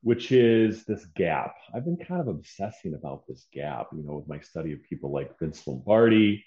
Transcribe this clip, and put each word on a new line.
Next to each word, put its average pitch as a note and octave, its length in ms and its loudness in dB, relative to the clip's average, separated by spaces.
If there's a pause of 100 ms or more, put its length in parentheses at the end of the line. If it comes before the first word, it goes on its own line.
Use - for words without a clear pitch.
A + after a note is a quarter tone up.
which A#2 320 0
is A2+ 500 6
this G#2 220 -6 (100)
gap. D#2+ 400 -2 (180)
I've B2+ 120 -8
been E3+ 100 -2
kind F3 240 -8
of D3 80 -4
obsessing F#2+ 680 -10
about C#2 320 -12
this - 280 -18
gap, C#2 420 -8
you D2+ 80 -12
know, D2 140 -10
with D2 100 -12
my D2 140 -12
study D#2+ 320 -8
of C#2 100 -14
people C#2+ 300 -8
like C#2 260 -8
Vince D#2 260 -8
Lombardi G#2+ 800 4